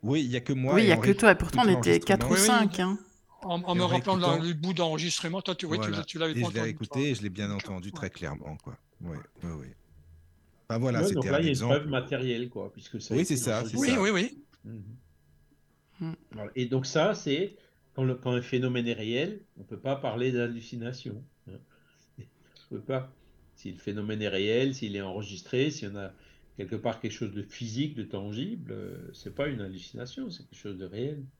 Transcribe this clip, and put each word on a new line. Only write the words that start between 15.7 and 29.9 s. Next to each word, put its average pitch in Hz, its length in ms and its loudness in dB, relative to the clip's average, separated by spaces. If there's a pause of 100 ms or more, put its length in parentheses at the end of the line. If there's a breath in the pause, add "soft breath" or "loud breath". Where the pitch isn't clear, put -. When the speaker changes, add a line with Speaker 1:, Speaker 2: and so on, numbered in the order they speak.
Speaker 2:
Mm. 165 140 -6 (160)
Speaker 4:
Voilà. 107 240 -10
Et 127 120 0
donc 131 180 2
ça, 175 280 4
c'est 156 440 -2 (360 soft breath)
quand 131 100 -2
le, 127 120 2
quand 127 180 -2
un 123 80 2
phénomène 123 460 0
est 117 60 0
réel, 127 500 -4 (140)
on 101 60 -16
peut 98 160 -12
pas 135 160 -2
parler 127 360 -2
d'hallucination, 120 920 -6 (260)
hein. - 80 -16 (600)
<laughs> - 540 -20
On 117 40 -10
peut 107 60 -8
pas. 135 320 -4 (420)
Si - 160 -12
le 92 80 -12
phénomène 107 420 -4
est 107 80 0
réel, 113 460 2
s'il 107 200 -6
est 101 60 -4
enregistré, 104 680 -2
s'il 104 180 -8
y - 20 -10
en 101 60 -12
a 98 160 -10 (440 soft breath)
quelque 95 180 -6
part 113 240 -4
quelque 110 140 -6
chose 104 200 -6
de 101 100 -8
physique, 127 520 -6
de 113 80 -6
tangible, 110 680 -8
euh, 90 400 -12
c'est 101 220 -14
pas 143 120 -2
une 127 140 -6
hallucination, 113 680 -10